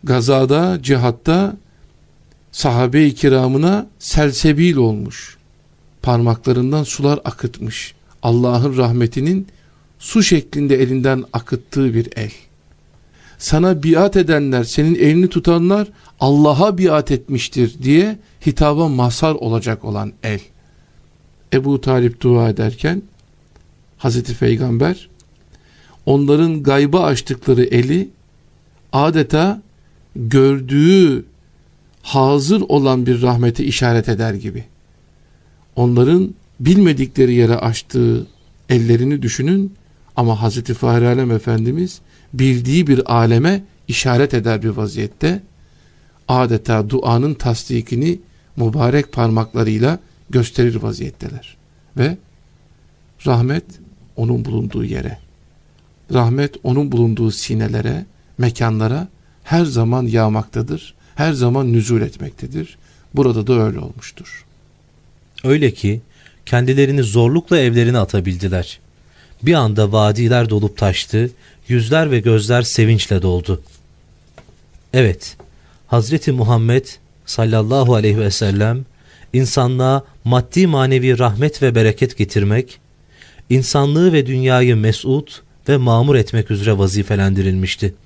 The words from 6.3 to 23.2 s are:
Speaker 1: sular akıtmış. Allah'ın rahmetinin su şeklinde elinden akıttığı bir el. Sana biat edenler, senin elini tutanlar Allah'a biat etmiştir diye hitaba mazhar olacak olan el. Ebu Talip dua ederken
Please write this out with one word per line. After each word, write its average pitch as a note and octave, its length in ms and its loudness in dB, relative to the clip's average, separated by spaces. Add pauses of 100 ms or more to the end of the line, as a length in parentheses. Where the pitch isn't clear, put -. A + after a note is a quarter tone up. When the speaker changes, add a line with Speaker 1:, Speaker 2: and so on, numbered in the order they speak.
Speaker 1:
sular C#3+ 420 -2
akıtmış. - 680 -10 (300)
Allah'ın B2 540 0
rahmetinin C3 720 0 (520)
su - 240 0
şeklinde C#3+ 580 0
elinden C3 420 0 (100)
akıttığı B2 600 -4
bir A2+ 220 -2
el. G#2+ 160 -8 (1040)
Sana E3 460 0
biat F3+ 340 2
edenler, D3 460 0
senin D#3 320 0
elini E3+ 340 2
tutanlar F3 580 0 (320)
Allah'a D3 580 4
biat D#3 340 2
etmiştir B2 720 -4
diye F3 360 2 (260)
hitaba D3+ 420 2
mazhar C3 480 0
olacak A2+ 500 -4
olan G#2 280 -8 (100)
el. G#2+ 160 -6 (1120)
Ebu C3+ 280 0
Talip B2 400 0
dua A#2+ 280 2
ederken A#2 520 -4 (960)